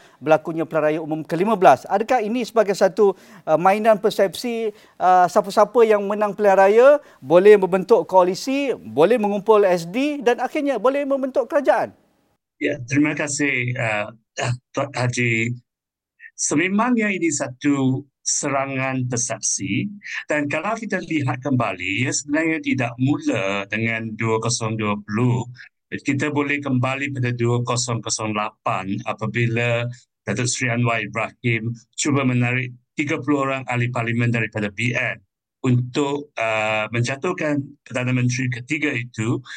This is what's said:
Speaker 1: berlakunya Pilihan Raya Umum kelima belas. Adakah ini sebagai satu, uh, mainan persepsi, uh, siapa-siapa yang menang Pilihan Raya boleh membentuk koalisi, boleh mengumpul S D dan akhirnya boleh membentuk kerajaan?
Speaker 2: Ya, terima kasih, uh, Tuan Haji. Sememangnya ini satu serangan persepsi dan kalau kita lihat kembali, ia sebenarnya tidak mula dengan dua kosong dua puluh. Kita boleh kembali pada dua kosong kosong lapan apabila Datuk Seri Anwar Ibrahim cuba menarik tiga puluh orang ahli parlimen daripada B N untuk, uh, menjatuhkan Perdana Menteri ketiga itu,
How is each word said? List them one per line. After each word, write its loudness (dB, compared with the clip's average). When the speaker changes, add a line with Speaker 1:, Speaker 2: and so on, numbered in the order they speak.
Speaker 1:
berlakunya 0
Pilihan -2
Raya 0
Umum -6
kelima -2
belas. 6
Adakah 0
ini -4
sebagai 2
satu, 2
uh, 2
mainan 4
persepsi, 0
uh, 6
siapa-siapa 4
yang 4
menang -2
Pilihan 4
Raya 8
boleh 8
membentuk 2
koalisi, 2
boleh 2
mengumpul 4
S 2
D -4
dan 2
akhirnya -2
boleh 0
membentuk -2
kerajaan? 2
Speaker 2:
Ya, -4
terima 2
kasih, -2
uh, -4
Tuan -4
Haji. -2
Sememangnya 0
ini -2
satu -2
serangan -4
persepsi -4
dan -2
kalau -4
kita -6
lihat -4
kembali, -2
ia -4
sebenarnya -2
tidak -2
mula -2
dengan -4
dua 0
kosong -4
dua -2
puluh. 0
Kita -4
boleh -2
kembali -2
pada -2
dua 0
kosong -4
kosong -6
lapan -4
apabila -2
Datuk -4
Seri -2
Anwar 0
Ibrahim -4
cuba 0
menarik 0
tiga -2
puluh 0
orang -2
ahli -2
parlimen 0
daripada -4
B -4
N -6
untuk, -2
uh, -2
menjatuhkan -4
Perdana -4
Menteri 0
ketiga -4
itu, -4